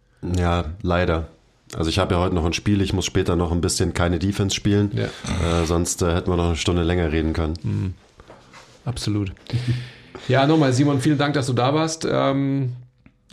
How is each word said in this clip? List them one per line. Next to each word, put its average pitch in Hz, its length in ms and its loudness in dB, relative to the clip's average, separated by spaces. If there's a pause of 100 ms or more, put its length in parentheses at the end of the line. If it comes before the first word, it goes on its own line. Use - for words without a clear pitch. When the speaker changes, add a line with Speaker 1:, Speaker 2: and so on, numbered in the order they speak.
(360)
Speaker 1:
Ja, 87 300 2 (160)
leider. 85 460 0 (480)
Also 80 140 -2
ich 90 80 -2
habe 92 160 2
ja 87 60 2
heute 90 140 0
noch 82 100 0
ein 85 80 0
Spiel, 104 280 0
ich 95 120 0
muss 92 140 -2
später 92 300 0
noch 85 160 0
ein 87 80 0
bisschen 87 340 0
keine 87 240 2
Defense 98 360 -2
spielen. 101 400 2
Speaker 2:
Ja. 110 120 -2 (560)
Speaker 1:
Äh, 80 40 0
sonst, 85 360 0
äh, 85 120 2
hätten 90 160 -2
wir 87 60 2
noch 85 100 2
eine 82 100 0
Stunde 87 260 0
länger 85 280 2
reden 80 220 0
können. 80 300 -2
Speaker 2:
Mhm. 101 320 -4 (920)
Absolut. 104 480 -4 (160)
<laughs> 123 240 -4 (560)
Ja, 135 180 4
nochmal, 151 260 4
Simon, 139 300 2
vielen 151 160 2
Dank, 143 160 0
dass 131 120 0
du 131 60 -2
da 123 220 2
warst. 160 360 -2
Ähm, 139 640 0 (600)